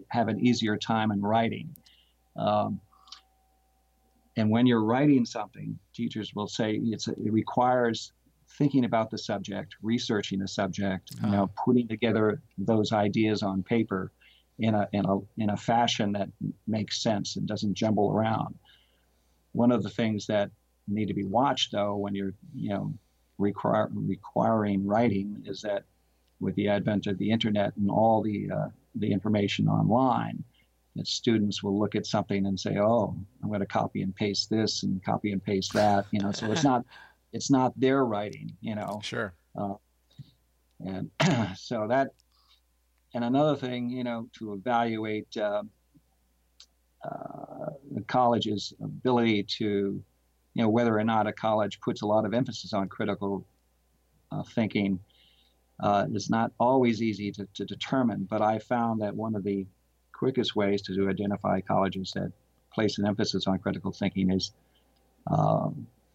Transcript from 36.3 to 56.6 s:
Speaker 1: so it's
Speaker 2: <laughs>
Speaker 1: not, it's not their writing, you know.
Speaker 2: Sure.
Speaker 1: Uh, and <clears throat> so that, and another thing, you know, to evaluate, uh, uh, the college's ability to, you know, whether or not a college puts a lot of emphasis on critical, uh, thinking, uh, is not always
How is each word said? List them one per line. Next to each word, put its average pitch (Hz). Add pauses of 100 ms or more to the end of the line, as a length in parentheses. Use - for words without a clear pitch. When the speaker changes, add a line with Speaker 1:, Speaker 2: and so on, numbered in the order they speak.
Speaker 1:
so 110
it's 107
Speaker 2:
<laughs> 139
Speaker 1:
not, 123 (480)
it's 113
not 131
their 131
writing, 104
you 113
know. 104
Speaker 2:
Sure. 107 (200)
Speaker 1:
Uh, 101 (1080)
and 95 (100)
<clears throat> 117
so 107
that, 135 (1040)
and 120
another 139
thing, 123
you 127
know, 117 (120)
to 107
evaluate, 110
uh, 104 (1400)
uh, - (220)
the -
college's 117 (100)
ability 113
to, 101 (520)
you 117
know, 110
whether 113
or 107
not 110
a 107
college 107
puts 117
a 107
lot 107
of 104
emphasis 117
on 98
critical, 101 (840)
uh, 151 (120)
thinking, 98 (800)
uh, 101
is 101
not 113
always 120